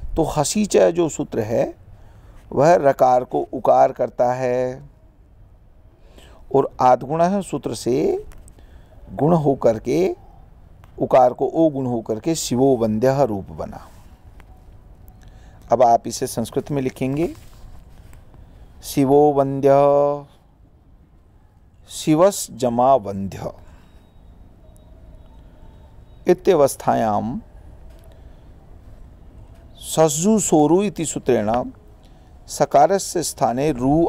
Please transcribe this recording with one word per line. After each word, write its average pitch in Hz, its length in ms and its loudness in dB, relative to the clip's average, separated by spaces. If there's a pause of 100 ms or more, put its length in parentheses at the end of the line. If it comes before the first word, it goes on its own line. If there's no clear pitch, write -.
(120)
तो 165 160 -2
हसी 180 380 -2
च 190 240 2
जो 170 200 -2
सूत्र - 320 -8
है 117 320 -2 (800)
वह 151 260 4
रकार 127 460 2
को 147 160 -6 (120)
उकार 131 400 2
करता 123 400 -2
है 127 500 -4 (1700)
और 135 160 2 (120)
आद्गुणः 156 600 2
सूत्र 135 320 -8
से 151 500 -2 (880)
गुण 147 240 0
होकर 131 420 0
के, 165 360 -4 (840)
उकार 127 340 4
को 131 140 -4
ओ 160 240 2
गुण 135 160 -6
होकर 113 340 -6
के 165 160 -2
शिवो 131 400 2
वंद्यः 113 480 0
रूप 101 280 -6
बना। - 360 -14 (1800)
अब 120 100 4
आप 117 240 4
इसे 120 220 -8
संस्कृत 127 420 -6
में 143 120 -4
लिखेंगे, 135 520 -4 (1500)
शिवो 143 360 2 (120)
वंद्य, 139 380 0 (2250)
शिवस 170 640 0
जमा 123 440 0
वंद्य 98 560 -8 (2750)
इत्यवस्थायां 123 1120 2 (2500)
सज्जु 160 540 2
सोरु 165 420 2
इति 165 220 -6
सूत्रेण 110 460 -2 (960)
सकारस्य 160 760 0
स्थाने 135 500 -2
रु 139 360 0